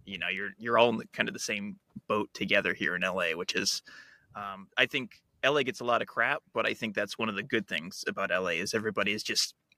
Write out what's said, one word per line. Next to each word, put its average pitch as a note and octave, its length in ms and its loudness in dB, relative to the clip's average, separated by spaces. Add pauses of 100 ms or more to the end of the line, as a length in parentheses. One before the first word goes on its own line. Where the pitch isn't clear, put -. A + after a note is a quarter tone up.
you F#2+ 140 -10
know, F2 100 -4
you're, G2 280 -4
you're A#2 220 2
all A#2+ 100 10
in A2+ 80 0
the, A#2+ 160 -8
kind A#2+ 160 -2
of - 40 -6
the - 60 -8
same G#2 400 -6 (280)
boat G#2+ 260 0
together G2 400 2
here F2 220 -2
in F2+ 80 -2
L F#2 180 0
A, E2 140 2
which F2+ 200 -4
is, - 280 0 (520)
um, G2 420 -10
I B2+ 100 6
think B2+ 340 -6 (220)
L C#3 140 4
A C#3 80 4
gets B2+ 160 -4
a A#2+ 40 -4
lot A#2 180 4
of - 60 -10
crap, B2+ 340 0 (100)
but A2 140 2
I A2+ 80 2
think A2 200 -4
that's G2+ 240 -2
one A2+ 100 0
of G2+ 60 -4
the G2+ 80 -2
good A2+ 240 0
things E2+ 400 -6
about G2 240 -2
L F#2 180 2
A E2 100 0
is F#2+ 160 -4
everybody G#2 380 0
is G#2+ 100 -6
just - 320 -2 (220)